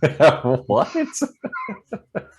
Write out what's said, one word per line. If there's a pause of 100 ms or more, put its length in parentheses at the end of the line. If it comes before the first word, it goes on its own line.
<laughs>
What?
<laughs>